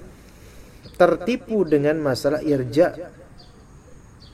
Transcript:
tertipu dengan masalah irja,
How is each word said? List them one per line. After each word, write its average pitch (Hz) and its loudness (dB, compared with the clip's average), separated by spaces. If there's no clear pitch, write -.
tertipu 190 2
dengan 151 2
masalah 143 -2
irja, 143 0